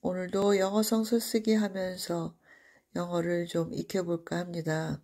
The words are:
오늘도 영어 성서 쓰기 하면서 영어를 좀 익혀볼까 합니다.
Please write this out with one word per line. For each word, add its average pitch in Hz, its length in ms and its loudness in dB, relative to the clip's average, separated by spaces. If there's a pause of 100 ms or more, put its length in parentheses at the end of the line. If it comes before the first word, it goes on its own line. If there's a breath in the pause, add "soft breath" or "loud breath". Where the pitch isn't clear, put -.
오늘도 185 580 2
영어 202 240 2
성서 220 340 2
쓰기 220 380 2
하면서 185 800 -2 (580 soft breath)
영어를 175 520 0
좀 165 260 -2
익혀볼까 170 640 -2
합니다. 160 680 -4